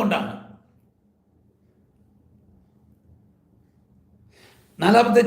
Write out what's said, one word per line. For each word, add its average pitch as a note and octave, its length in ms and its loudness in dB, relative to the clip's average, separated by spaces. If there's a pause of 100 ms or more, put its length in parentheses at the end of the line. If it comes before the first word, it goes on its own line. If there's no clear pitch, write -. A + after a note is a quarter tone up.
കൊണ്ടാണ്. G#3 320 -6 (4000)
നാലാമത്തെ A#3 440 2